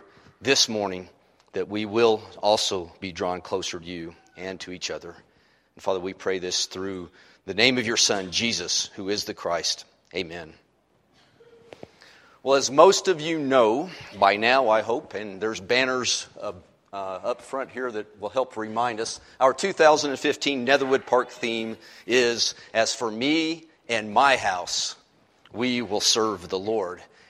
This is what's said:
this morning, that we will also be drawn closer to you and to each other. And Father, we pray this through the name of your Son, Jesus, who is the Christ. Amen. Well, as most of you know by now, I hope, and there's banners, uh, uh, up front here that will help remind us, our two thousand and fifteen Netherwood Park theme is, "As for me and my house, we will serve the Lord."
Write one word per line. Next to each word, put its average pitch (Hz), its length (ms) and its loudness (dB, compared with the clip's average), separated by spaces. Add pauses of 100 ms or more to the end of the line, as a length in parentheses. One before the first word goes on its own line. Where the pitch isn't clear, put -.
(400)
this - 280 2
morning, 98 400 -6 (420)
that 92 180 -6
we 107 160 -4
will 110 380 4 (180)
also 104 600 2
be 95 100 -8
drawn 90 300 -4
closer 92 400 -6
to 85 40 -16
you 85 300 -10 (220)
and 92 240 -10
to - 100 -14
each 90 180 -10
other. 85 280 -10 (580)
And - 80 -20
Father, 95 160 -2
we 92 140 -6
pray 95 260 -4
this 87 280 -4
through 95 440 -10 (340)
the 95 100 -8
name 123 220 4
of 113 120 -2
your 113 80 -2
Son, 95 340 0
Jesus, 90 640 -4
who 95 140 -10
is 101 160 -2
the 101 100 -8
Christ. - 500 -6 (300)
Amen. 85 380 -8 (1900)
Well, 131 100 4
as 123 160 2
most 180 380 8
of 165 120 2
you 160 200 -2
know 135 500 4 (260)
by 98 200 6
now, 120 320 4
I 110 140 4
hope, 113 320 -4
and 98 260 -10
there's 110 180 -4
banners, 123 680 0 (120)
uh, 104 120 -8 (400)
uh, 101 40 -10
up 95 460 -6
front 131 280 -8
here 123 200 -6
that 107 300 -10
will 101 80 -6
help 127 280 -4
remind 110 440 -2
us, - 200 -8 (200)
our 131 120 4
two 196 200 -4
thousand 151 380 6
and 131 100 -4
fifteen 139 440 0
Netherwood 135 400 4
Park 123 260 2
theme 113 460 -6 (300)
is, 120 480 2 (180)
"As 110 220 2
for 117 160 -4
me 156 540 -2 (240)
and 107 260 -2
my 131 220 6
house, 92 580 -4 (580)
we 123 300 -2
will 101 180 -4
serve 104 480 0
the 95 120 -4
Lord." 98 420 -4 (280)